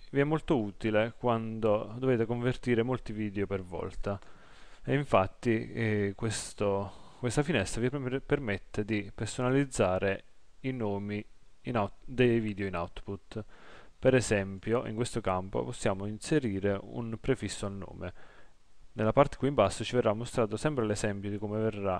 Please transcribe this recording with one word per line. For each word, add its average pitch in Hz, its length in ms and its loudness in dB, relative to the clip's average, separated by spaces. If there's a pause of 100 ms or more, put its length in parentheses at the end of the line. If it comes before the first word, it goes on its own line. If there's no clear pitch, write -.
(120)
vi 139 80 2
è 143 40 4
molto 151 320 2
utile 107 640 0
quando 113 800 2
dovete 127 280 4
convertire 120 580 2
molti 123 280 -2
video 104 360 -2
per 98 160 -2
volta 90 560 -4 (640)
e 131 100 0
infatti, 113 760 2
eh, 107 420 2
questo, 101 880 -2 (160)
questa 123 240 2
finestra 131 380 2
vi 123 80 2
per-, 135 320 -2
permette 107 640 -2
di 104 300 -2
personalizzare 113 1080 2 (360)
i 131 120 -4
nomi 104 520 -2 (380)
in 123 160 -2
out-, 101 160 0 (100)
dei 123 340 4
video 104 280 -2
in 92 100 -4
output. 98 640 -6 (560)
Per 131 160 6
esempio 107 720 2
in 110 100 -6
questo 117 280 -2
campo 95 420 0
possiamo 104 400 -2
inserire 104 760 0
un 117 360 -6
prefisso 123 460 -2
al 101 80 -4
nome. 90 400 -8 (800)
Nella 107 220 2
parte 139 240 6
qui 131 100 2
in 147 60 0
basso 107 300 4
ci - 100 -4
verrà 113 180 4
mostrato 110 460 -2
sempre 143 260 0
l'esempio 101 460 -2
di 104 80 -4
come 104 200 -4
verrà 101 420 0